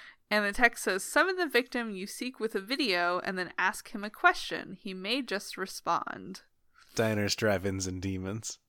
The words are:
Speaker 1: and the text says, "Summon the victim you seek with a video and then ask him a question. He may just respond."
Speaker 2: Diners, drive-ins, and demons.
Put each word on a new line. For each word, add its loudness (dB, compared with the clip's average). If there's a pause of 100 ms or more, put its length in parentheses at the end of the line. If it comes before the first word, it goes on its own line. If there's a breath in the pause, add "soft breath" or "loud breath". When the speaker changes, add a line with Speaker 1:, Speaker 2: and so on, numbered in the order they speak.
(300 loud breath)
Speaker 1:
and 4
the 0
text 2
says, 2
"Summon 4
the 2
victim 0
you -6
seek -8
with -4
a 0
video 2
and -2
then -4
ask 0
him -8
a -8
question. 0
He -10
may -4
just -6
respond." -4 (520)
Speaker 2:
Diners, 4
drive-ins, 2
and -4
demons. -4 (100)